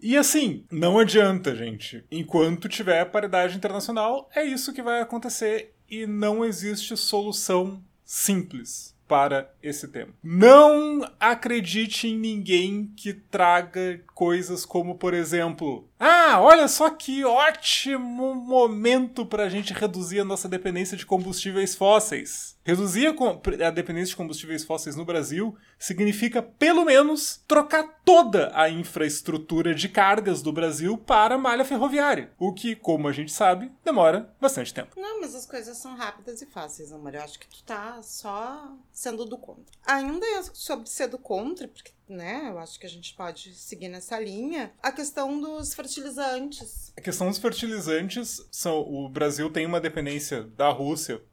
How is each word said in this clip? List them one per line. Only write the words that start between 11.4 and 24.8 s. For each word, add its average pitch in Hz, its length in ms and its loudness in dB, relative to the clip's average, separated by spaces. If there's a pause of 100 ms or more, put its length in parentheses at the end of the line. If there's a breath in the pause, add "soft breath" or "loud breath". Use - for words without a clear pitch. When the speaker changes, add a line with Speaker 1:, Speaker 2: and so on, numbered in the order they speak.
Speaker 1:
em 220 100 -4
ninguém 202 800 -2
que 202 160 -8
traga 175 880 0 (140)
coisas 175 500 -2
como, 175 320 -4
por 180 180 -2
exemplo, 160 720 -4 (120)
"Ah, 311 400 6
olha 302 260 10
só 311 240 2
que 277 340 -6
ótimo 262 1080 0
momento 240 920 2
pra 208 220 -2
gente 196 260 -6
reduzir 185 460 -4
a 202 40 -2
nossa 190 240 -6
dependência 185 480 -6
de 175 100 -12
combustíveis 190 680 -4
fósseis." 208 760 0 (120)
Reduzir 190 440 0
a 311 40 2
com-, 254 280 -2 (260)
a 165 40 2
dependência 175 400 -6
de - 60 -12
combustíveis 160 460 -8
fósseis 156 320 -8